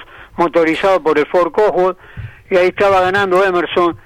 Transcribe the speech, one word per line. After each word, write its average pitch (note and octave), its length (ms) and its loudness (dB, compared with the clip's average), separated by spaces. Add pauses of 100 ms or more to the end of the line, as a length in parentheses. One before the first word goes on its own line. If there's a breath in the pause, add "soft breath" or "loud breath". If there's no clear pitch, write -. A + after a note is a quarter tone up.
(360 loud breath)
motorizado E3+ 680 0
por D3+ 160 0
el D3 80 0
Ford F3 240 0
Cosworth, F#3 480 0 (500 loud breath)
y F#3+ 80 -2
ahí F3+ 120 2
estaba G3 320 0
ganando F#3 440 0
Emerson, F3 600 -2